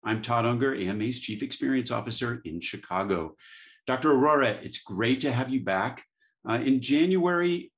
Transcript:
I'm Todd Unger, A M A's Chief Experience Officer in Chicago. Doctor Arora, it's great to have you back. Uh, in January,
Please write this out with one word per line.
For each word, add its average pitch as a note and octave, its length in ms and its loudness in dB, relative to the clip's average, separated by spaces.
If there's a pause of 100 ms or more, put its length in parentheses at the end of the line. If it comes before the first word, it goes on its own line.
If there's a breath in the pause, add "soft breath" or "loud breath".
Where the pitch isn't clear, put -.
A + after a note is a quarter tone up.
I'm A2 200 -2
Todd A#2 240 0
Unger, B2 300 2
A G2 100 -4
M G#2+ 160 -2
A's A#2+ 180 -4
Chief G#2+ 220 -6
Experience C3 480 -2
Officer A#2+ 560 -4
in E2 160 -8
Chicago. F#2 760 -4 (500 loud breath)
Doctor B2+ 280 2
Arora, C3+ 500 4
it's - 140 -8
great A2+ 420 0
to D3 100 0
have B2+ 200 -2
you C3 120 -2
back. F#2+ 400 -2 (460)
Uh, A2 60 0
in C3 260 2
January, F3 960 2